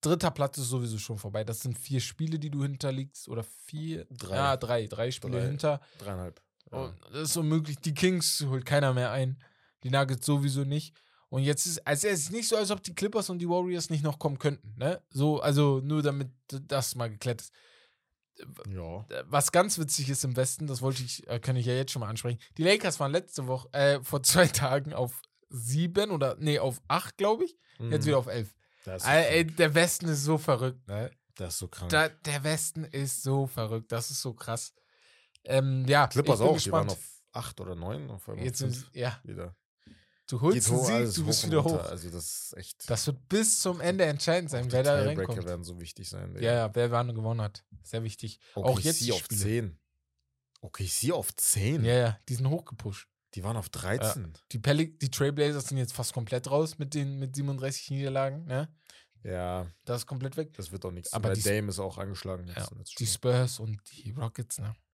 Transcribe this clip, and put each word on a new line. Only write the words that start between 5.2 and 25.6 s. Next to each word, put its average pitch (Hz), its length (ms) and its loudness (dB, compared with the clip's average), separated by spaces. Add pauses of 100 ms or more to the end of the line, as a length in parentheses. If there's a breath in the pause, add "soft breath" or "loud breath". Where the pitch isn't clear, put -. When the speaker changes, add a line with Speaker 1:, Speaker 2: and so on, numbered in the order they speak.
Speaker 2:
Drei. 120 80 0
Speaker 1:
hinter. 143 340 0 (180 loud breath)
Speaker 2:
Dreieinhalb. 92 420 -8 (300)
Ja. 123 140 -8
Speaker 1:
Und 92 100 -12 (160)
das 147 180 -4
ist 165 80 0
unmöglich. 156 420 0
Die 156 140 -2
Kings 180 540 2
holt 131 180 -2
keiner 143 280 4
mehr 123 180 2
ein. 131 300 -2 (420 soft breath)
Die 127 60 -4
Nuggets 135 360 2
sowieso 139 380 2
nicht. 143 320 -4 (340 soft breath)
Und 135 140 0
jetzt 143 240 2
ist, 165 200 -6
also 147 200 2
es 185 140 2
ist 160 100 -4
nicht 226 160 -2
so, 220 100 4
als 202 140 0
ob 202 120 -2
die 170 120 -10
Clippers 208 340 0
und 180 100 -4
die 170 80 -2
Warriors 175 420 0
nicht 151 140 0
noch 151 160 0
kommen 139 200 -2
könnten, 143 380 -2
ne? - 320 -2
So, 147 320 2
also 143 380 4
nur 147 220 0
damit 139 300 -2 (200)
d-, 135 160 -6
das 131 280 0
mal 120 140 -2
geklärt 113 320 -4
ist. - 120 -18 (1160 soft breath)
Speaker 2:
Ja. 92 360 -8 (200)
Speaker 1:
Was 143 260 2
ganz 185 260 4
witzig 143 320 -2
ist 139 140 -2
im 127 120 0
Westen, 131 300 0
das 131 160 -4
wollte 131 220 -2
ich, - 240 -10
äh, 117 120 -4
kann 127 160 0
ich 120 100 2
ja 123 80 2
jetzt 131 180 -2
schon - 80 -4
mal 110 80 -6
ansprechen. 117 320 -4 (180 loud breath)
Die 160 60 0
Lakers 196 360 4
waren 139 120 0
letzte 156 360 -2
Woche, 127 260 -4
äh, 139 280 4
vor 135 220 -2
zwei 175 240 8
Tagen 143 460 0
auf 123 280 -4 (280)
sieben 170 600 0